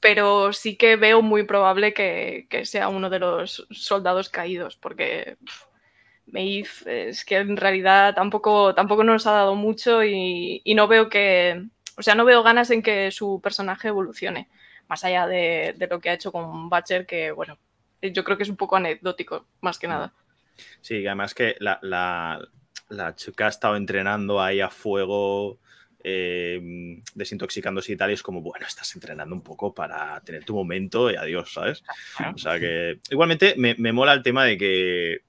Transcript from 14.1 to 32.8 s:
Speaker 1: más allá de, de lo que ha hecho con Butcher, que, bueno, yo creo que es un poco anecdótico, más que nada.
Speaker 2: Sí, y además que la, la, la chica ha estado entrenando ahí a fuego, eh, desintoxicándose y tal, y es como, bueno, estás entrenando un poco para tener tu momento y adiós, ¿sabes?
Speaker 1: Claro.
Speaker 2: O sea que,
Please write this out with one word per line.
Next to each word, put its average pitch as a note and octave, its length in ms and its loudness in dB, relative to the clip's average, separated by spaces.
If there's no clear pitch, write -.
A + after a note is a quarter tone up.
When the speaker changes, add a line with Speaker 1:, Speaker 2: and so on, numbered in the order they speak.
Speaker 1:
más - 160 -8
allá F3+ 240 0
de, E3+ 480 0
de F3+ 100 -4
lo F3 140 -6
que F3 100 -4
ha F3 40 0
hecho F#3 180 -10
con E3 360 -10
Butcher, F3+ 380 -2
que, D#3+ 240 -6
bueno, D#3 260 -10
yo F#3 240 -4
creo G3 120 0
que G3+ 60 -4
es G3+ 60 -4
un G3+ 80 -6
poco F#3+ 180 -2
anecdótico, F3+ 720 -2
más F3+ 180 -4
que - 80 -10
nada. D3+ 260 -6
Speaker 2:
Sí, - 160 -8
y G2+ 100 -4
además G2 280 -4
que A2+ 260 0
la, G2+ 220 -2
la, F2 580 -4
la F#2 260 -8
chica - 320 -6
ha G#2 40 2
estado G#2 260 -2
entrenando G2+ 680 -2
ahí G2 180 0
a F#2+ 100 0
fuego, G2+ 880 -4
eh, F2 960 -6
desintoxicándose G2 800 -8
y G2 40 -6
tal, G2 140 0
y G#2 40 0
es - 100 -12
como, F#2 180 -10
bueno, - 240 -14
estás - 300 -12
entrenando D#2 400 -14
un E2+ 60 -12
poco F#2+ 300 -8
para D#2 500 -10
tener D#2+ 220 -16
tu G#2+ 100 -8
momento F#2+ 580 -2
y - 20 -2
adiós, E2 380 -6
¿sabes? G#2 320 -6
Speaker 1:
Claro. - 180 -6
Speaker 2:
O - 40 -18
sea D#3+ 200 -4
que, E2+ 400 -4